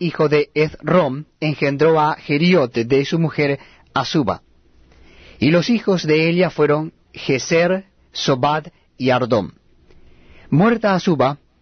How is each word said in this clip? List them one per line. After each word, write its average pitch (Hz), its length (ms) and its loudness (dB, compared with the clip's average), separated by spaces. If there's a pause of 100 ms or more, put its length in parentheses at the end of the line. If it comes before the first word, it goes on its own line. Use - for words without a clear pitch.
hijo 160 280 -2
de 147 240 0
Ezrom, 151 720 -2 (120)
engendró 151 640 0
a 151 160 0
Geriot 156 580 0
de 123 300 2
su 165 160 -2
mujer 143 400 -2 (320)
Azuba. 127 500 -2 (960)
Y 143 140 2
los 175 180 0
hijos 208 340 0
de 156 240 2
ella 170 220 0
fueron 151 420 0 (200)
Geser, 170 720 -2 (260)
Sobad 147 560 -2 (320)
y 127 120 0
Ardom. 120 420 0 (1000)
Muerta 208 460 2
Azuba, 143 420 0 (240)